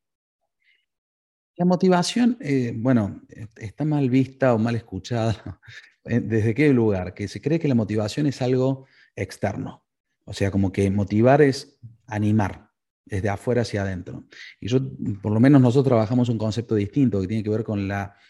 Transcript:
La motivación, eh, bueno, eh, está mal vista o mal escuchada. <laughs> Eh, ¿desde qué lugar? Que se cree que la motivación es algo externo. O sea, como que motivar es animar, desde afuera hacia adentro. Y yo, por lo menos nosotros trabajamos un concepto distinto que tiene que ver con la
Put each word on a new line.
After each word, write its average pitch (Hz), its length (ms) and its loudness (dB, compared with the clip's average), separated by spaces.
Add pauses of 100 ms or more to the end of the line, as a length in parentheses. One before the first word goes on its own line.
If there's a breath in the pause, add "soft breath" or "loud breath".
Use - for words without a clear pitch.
(1600)
La 175 80 -2
motivación, 180 760 2
eh, 131 360 -2
bueno, 113 540 0
eh, - 160 -16 (100)
está - 280 -10
mal 147 260 -2
vista 131 440 0
o 110 40 0
mal 117 180 -2
escuchada. 113 580 -4
<laughs> - 260 -16 (480 loud breath)
Eh, - 120 0
¿desde 110 340 0
qué 147 180 4
lugar? 101 420 0
Que 104 120 -8
se 101 140 -10
cree 160 180 -2
que 160 80 -4
la 139 80 0
motivación 107 540 0
es 131 120 -6
algo 131 460 0 (300 soft breath)
externo. - 680 -8 (400)
O - 80 -16
sea, 98 200 -2
como 98 180 2
que 98 180 0
motivar 104 540 4
es - 380 -2 (260)
animar, 107 640 -2 (340)
desde 101 240 -4
afuera 117 340 -2
hacia 104 200 -4
adentro. 95 400 -8 (380 loud breath)
Y - 80 -10
yo, 123 100 2 (420)
por 107 120 -2
lo 110 80 2
menos 139 200 8
nosotros 123 280 4
trabajamos 120 400 2
un 117 100 -2
concepto 110 380 -2
distinto 101 440 0
que 92 60 -2
tiene 107 160 -4
que 101 80 -4
ver 110 140 -2
con 101 240 -4
la 98 260 -6 (160 soft breath)